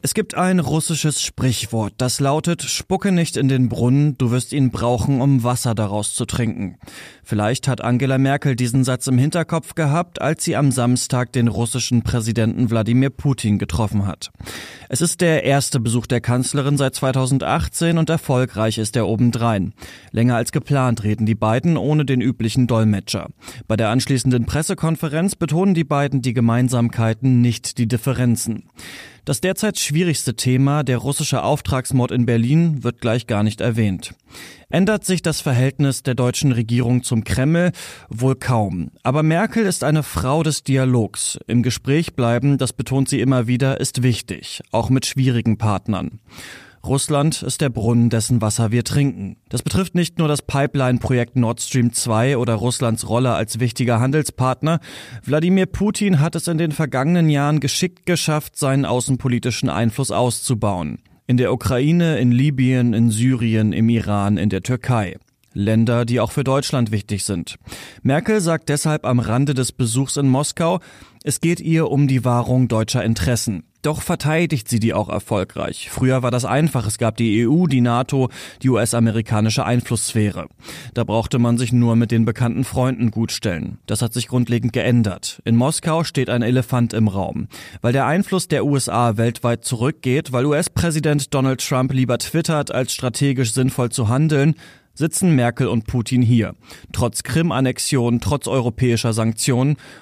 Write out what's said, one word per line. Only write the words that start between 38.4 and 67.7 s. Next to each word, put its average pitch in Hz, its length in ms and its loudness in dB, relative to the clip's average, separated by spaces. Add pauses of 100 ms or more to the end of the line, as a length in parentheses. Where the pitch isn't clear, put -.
Aber 139 200 0
Merkel 185 440 2
ist 170 180 -2
eine 151 180 2
Frau 131 400 -2
des 151 200 -2
Dialogs. 131 840 0
Im 120 160 2
Gespräch 135 520 -2
bleiben, 123 420 2
das 131 160 -2
betont 131 380 -2
sie 135 100 0
immer 123 260 2
wieder, 123 340 0
ist - 220 -2
wichtig, - 600 -2 (100)
auch 113 160 0
mit 131 160 2
schwierigen 117 540 0
Partnern. 104 640 -2 (640)
Russland 143 560 0
ist - 180 -6
der 139 100 2
Brunnen, 117 380 2
dessen 113 320 2
Wasser 107 300 0
wir 117 140 0
trinken. 139 520 -2 (120)
Das 123 140 -4
betrifft 180 340 -2
nicht 175 220 0
nur 160 100 2
das 147 140 0
Pipeline-Projekt 131 920 0
Nord 120 260 0
Stream 120 320 0
zwei 120 460 0
oder 117 160 0
Russlands 113 540 -2
Rolle 120 260 0
als 107 240 -4
wichtiger 120 400 0
Handelspartner. 135 800 0 (460)
Wladimir 180 420 2
Putin 190 540 0
hat 160 160 0
es 165 100 -6
in 170 100 -2
den 160 140 0
vergangenen 156 600 2
Jahren 147 280 2
geschickt - 480 -4
geschafft, 156 500 -2
seinen 139 280 0
außenpolitischen 123 840 -2
Einfluss 110 440 0
auszubauen. 101 840 -2 (280)
In 123 100 4
der 123 160 4
Ukraine, 147 640 2
in 123 120 4
Libyen, 127 640 2
in 117 160 4
Syrien, 110 600 2
im 113 160 2
Iran, 104 480 0
in 98 120 0
der 95 140 -2
Türkei. 117 540 -2 (360)
Länder, 113 520 2
die 120 160 0
auch 110 100 0
für 143 140 -2
Deutschland 131 480 0
wichtig 101 320 -4
sind. - 320 -6 (460)